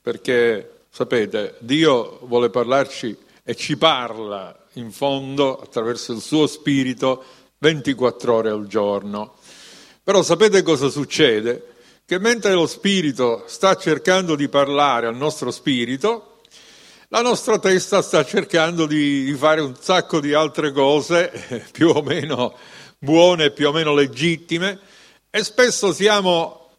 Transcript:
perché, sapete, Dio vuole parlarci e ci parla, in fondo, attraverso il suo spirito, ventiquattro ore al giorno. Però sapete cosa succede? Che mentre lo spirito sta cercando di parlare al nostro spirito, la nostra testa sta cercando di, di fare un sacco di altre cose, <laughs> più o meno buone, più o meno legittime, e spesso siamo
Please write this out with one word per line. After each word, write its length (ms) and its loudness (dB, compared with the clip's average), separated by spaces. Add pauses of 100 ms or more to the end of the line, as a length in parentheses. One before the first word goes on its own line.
perché, 880 -2
sapete, 680 -4
Dio 640 0
vuole 260 0
parlarci 640 -2 (280)
e 120 -8
ci 220 -6
parla, 800 -4 (160)
in 180 -14
fondo, 680 -2
attraverso 540 -6
il 80 -10
suo 240 0
spirito, 760 -2 (360)
ventiquattro 800 0
ore 120 0
al 180 -6
giorno. 680 -4 (680)
Però 200 2
sapete 400 4
cosa 260 2
succede? 840 0 (340)
Che 120 -4
mentre 360 0
lo 120 2
spirito 800 -2
sta 300 0
cercando 600 0
di 120 -2
parlare 580 2
al 100 -4
nostro 340 -4
spirito, 840 -4 (800)
la 80 2
nostra 380 0
testa 420 2
sta 220 2
cercando 640 0
di, 360 0
di 120 -4
fare 260 2
un 180 -6
sacco 400 0
di 140 -2
altre 400 0
cose, 580 2 (200)
<laughs> 200 -10
più 200 2
o 120 2
meno 540 -4 (420)
buone, 540 4
più 160 0
o 40 0
meno 220 0
legittime, 840 -2 (500)
e 140 -2
spesso 480 0
siamo 880 0